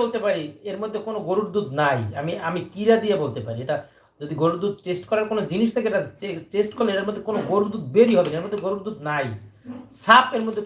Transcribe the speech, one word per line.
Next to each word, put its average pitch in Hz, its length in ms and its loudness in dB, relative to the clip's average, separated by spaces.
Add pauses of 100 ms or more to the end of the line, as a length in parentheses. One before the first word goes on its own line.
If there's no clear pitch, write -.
বলতে 226 220 -2
পারি 175 200 0 (260)
এর 185 120 -6
মধ্যে 214 240 -6
কোনো 214 120 -6 (100)
গরুর 196 260 2
দুধ 202 140 0 (120)
নাই, 139 200 4 (200)
আমি, 160 120 -4 (160)
আমি 175 120 -2 (120)
কিরা 214 320 4
দিয়ে 208 180 2
বলতে 123 240 -4
পারি। 113 200 -6
এটা 151 100 -2 (440)
যদি 147 220 -8
গরুর 170 200 2
দুধ 202 120 -2 (100)
টেস্ট 180 260 -4
করার 214 200 2
কোনো 220 100 0 (120)
জিনিস 214 220 2
থাকে, 226 160 0
এটা 190 120 0 (180)
চে-, 175 220 -8 (100)
টেস্ট 208 240 0
করলে 226 160 2
এর 190 160 -2
মধ্যে 202 200 -6
কোনো 208 100 -2 (120)
গরুর 202 220 4
দুধ 165 120 -6 (100)
বেরই 233 240 8
হবে 170 120 2
না, 151 80 -4
এর 170 80 -4
মধ্যে 208 180 -4
গরুর 190 220 -4
দুধ 214 100 -8 (140)
নাই, 143 160 -2 (760)
সাপ 254 240 8 (100)
এর 226 100 0
মধ্যে 214 180 -4